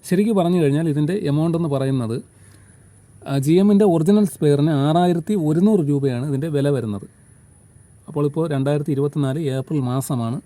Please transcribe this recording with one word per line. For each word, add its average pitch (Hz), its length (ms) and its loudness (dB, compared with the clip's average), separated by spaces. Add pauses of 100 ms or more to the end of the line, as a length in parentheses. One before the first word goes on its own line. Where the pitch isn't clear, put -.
ശരിക്കും 208 320 0
പറഞ്ഞു 175 220 2
കഴിഞ്ഞാൽ 151 320 0
ഇതിൻ്റെ 151 220 -2 (160)
എമൗണ്ട് 160 280 0
എന്ന് 170 160 -2
പറയുന്നത്, 131 420 -2 (1120)
ആ, 139 60 -2 (100)
ജി 151 160 2
എമ്മിൻ്റെ 202 320 4
ഒറിജിനൽ 196 400 4
സ്പെയറിന് 147 400 2 (140)
ആറായിരത്തി 170 460 0 (140)
ഒരുന്നൂറ് 180 440 2
രൂപയാണ് 135 400 -2
ഇതിൻ്റെ 139 240 -4
വില 143 200 2
വരുന്നത്. 107 320 -6 (1000)
അപ്പോൾ 147 200 -4
ഇപ്പോൾ 160 140 -2 (120)
രണ്ടായിരത്തി 143 400 -2
ഇരുപത്തിനാല് 143 440 -2 (160)
ഏപ്രിൽ 139 320 -4
മാസമാണ് 123 580 -4